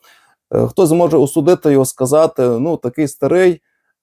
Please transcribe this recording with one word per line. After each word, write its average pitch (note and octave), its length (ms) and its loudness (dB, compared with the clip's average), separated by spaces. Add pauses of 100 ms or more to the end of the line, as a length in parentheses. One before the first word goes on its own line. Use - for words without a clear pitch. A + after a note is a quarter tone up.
(540)
Е, A#2 120 0
хто F3+ 200 0
зможе E3 300 2
осудити D3+ 560 0
його, C3+ 120 2
сказати: C3+ 640 0
«Ну, C3 280 -2
такий C#3 320 -6
старий, E3+ 520 0 (420)